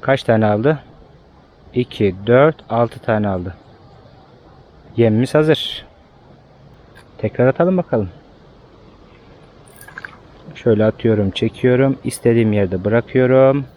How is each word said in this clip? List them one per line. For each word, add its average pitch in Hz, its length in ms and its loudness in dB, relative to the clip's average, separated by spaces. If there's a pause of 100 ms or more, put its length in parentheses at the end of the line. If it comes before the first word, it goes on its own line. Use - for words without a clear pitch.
Kaç 135 220 -2
tane 110 220 2
aldı? 113 340 0 (920)
İki, 107 420 -2 (120)
dört, 135 280 4 (140)
altı 117 300 -2
tane 107 280 -2
aldı. 92 280 -6 (1400)
Yemimiz 117 380 2
hazır. 156 500 -2 (1300)
Tekrar 123 300 -2
atalım 175 300 0
bakalım. 110 320 -4 (2500)
Şöyle 107 300 0
atıyorum, 107 460 0
çekiyorum. 127 720 0
İstediğim 117 500 0
yerde 95 320 -2
bırakıyorum. 131 800 2 (120)